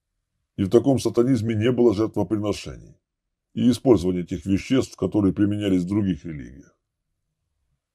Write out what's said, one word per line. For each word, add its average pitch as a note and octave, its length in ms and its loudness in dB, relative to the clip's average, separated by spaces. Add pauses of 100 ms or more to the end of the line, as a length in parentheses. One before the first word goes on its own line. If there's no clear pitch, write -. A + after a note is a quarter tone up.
(560)
И G2+ 80 0
в F#2 60 -2
таком A#2+ 280 4
сатанизме A#2 560 0
не A2 180 0
было A#2 220 4
жертвоприношений, G2+ 1040 -4 (560)
и A2+ 160 2
использование F#2 540 2
тех E2 200 -10
веществ, G2 520 -2
которые F#2+ 360 0
применялись G2+ 500 0
в F2 60 -6
других F#2+ 360 -2
религиях. C2+ 520 -16 (1200)